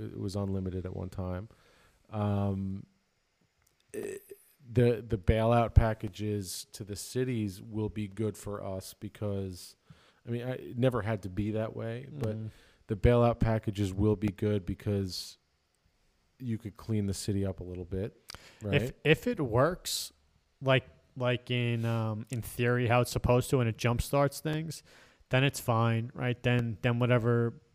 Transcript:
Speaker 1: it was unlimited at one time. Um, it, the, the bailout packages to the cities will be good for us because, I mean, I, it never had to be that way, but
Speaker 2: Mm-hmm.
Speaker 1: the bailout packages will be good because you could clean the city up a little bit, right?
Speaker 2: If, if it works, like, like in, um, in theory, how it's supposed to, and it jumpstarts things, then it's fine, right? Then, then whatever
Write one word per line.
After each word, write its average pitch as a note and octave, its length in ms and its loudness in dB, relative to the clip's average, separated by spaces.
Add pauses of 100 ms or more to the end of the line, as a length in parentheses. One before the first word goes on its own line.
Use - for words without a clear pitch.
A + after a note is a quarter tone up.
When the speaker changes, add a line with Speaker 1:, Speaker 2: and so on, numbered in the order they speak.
(120)
Speaker 1:
it A2 80 -10
was G2+ 160 -4
unlimited F#2+ 480 -2
at F#2 100 -8
one F#2 140 -6
time. F2+ 400 -6 (640)
Um, G2+ 720 -2 (1080)
it, G#2 260 -10 (500)
the, A#2+ 380 4
the A2+ 80 -2
bailout A2+ 580 4
packages G#2 1000 0
to A2 100 -14
the G2 100 -10
cities A2+ 680 -4
will G#2+ 260 -4
be G#2 180 -6
good G2+ 300 -4
for G2+ 260 -8
us F#2+ 380 -8
because, G2 760 -6 (500)
I A#2 40 -10
mean, A#2 120 -4
I, B2+ 80 -6
it B2 280 -8
never A#2+ 220 4
had G#2 220 -2
to F#2+ 80 -8
be G#2 220 -2
that A2 220 -2
way, A2+ 380 -8
but A2+ 240 -4
Speaker 2:
Mm-hmm. A2 100 -8 (420)
Speaker 1:
the A2 80 -2
bailout A#2+ 440 6
packages G#2 540 0
will G#2+ 220 4
be G#2 120 -2
good G#2 380 -2
because G2 720 -4 (1000)
you A#2 200 -4
could - 180 -12
clean G#2 300 0
the F#2+ 80 0
city G2 320 -2
up F#2+ 140 -6
a F2 40 -10
little F2+ 220 -8
bit, F#2+ 280 -4 (480)
right? G#2 200 0
Speaker 2:
If, B2+ 100 -4 (120)
if D3+ 220 4
it A#3+ 140 0
works, C3+ 720 0 (480)
like, C3 240 4 (320)
like B2 340 -2
in, A#2+ 360 0
um, A2+ 440 -2
in A#2 120 -4
theory, B2 460 0
how B2 120 4
it's A#2 100 0
supposed B2 400 2
to, C3+ 100 4
and A2+ 100 2
it G#2+ 80 -6
jumpstarts C3+ 600 0
things, D#3 420 -6 (480)
then C3 140 4
it's - 160 0
fine, A2+ 540 2
right? B2 280 -4
Then, A#2+ 400 2
then A#2+ 160 2
whatever A#2+ 560 4 (200)